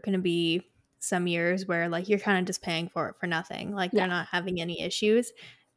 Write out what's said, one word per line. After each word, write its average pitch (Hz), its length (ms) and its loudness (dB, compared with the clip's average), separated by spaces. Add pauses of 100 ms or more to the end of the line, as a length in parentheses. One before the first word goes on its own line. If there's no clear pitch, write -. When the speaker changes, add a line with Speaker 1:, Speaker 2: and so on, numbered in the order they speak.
Speaker 1:
gonna 190 140 2
be 170 420 2 (380)
some 180 280 0
years 175 400 2
where, 170 220 0
like, 180 180 -2
you're 202 120 4
kinda 190 240 2
just 185 180 -4
paying 170 260 -2
for 156 220 -2
it - 100 -16
for 180 80 -6
nothing. 170 460 -4
Like, 185 180 -2
they're 190 120 4
Speaker 2:
Yeah. 185 40 0
Speaker 1:
not 180 200 -2
having 180 340 -2
any 165 200 -6
issues. 214 520 2 (440)